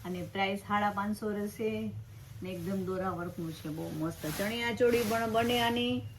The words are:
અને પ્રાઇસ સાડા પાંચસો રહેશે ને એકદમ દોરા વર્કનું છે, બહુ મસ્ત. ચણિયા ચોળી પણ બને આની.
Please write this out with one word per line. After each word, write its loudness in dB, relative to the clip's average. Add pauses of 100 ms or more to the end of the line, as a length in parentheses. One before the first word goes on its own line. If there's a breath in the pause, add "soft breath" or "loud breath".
અને -4
પ્રાઇસ 0
સાડા 2
પાંચસો -2
રહેશે -2 (520 loud breath)
ને -6
એકદમ -2
દોરા 0
વર્કનું -4
છે, -8
બહુ -4
મસ્ત. -4 (120)
ચણિયા 0
ચોળી 6
પણ 2
બને 4
આની. 2 (160)